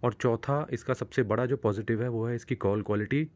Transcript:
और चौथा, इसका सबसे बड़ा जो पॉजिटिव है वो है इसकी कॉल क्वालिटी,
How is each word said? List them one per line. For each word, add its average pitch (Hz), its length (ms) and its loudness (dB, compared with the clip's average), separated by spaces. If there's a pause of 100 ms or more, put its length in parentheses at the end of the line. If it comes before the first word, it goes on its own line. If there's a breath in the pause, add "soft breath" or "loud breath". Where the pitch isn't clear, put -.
और 120 100 2
चौथा, 131 580 0
इसका 127 220 -2
सबसे 123 300 0
बड़ा 110 220 2
जो 127 120 0
पॉजिटिव 110 460 0
है 123 60 -2
वो 113 160 -2
है 120 100 -2
इसकी 117 200 -4
कॉल 101 260 2
क्वालिटी, 107 540 0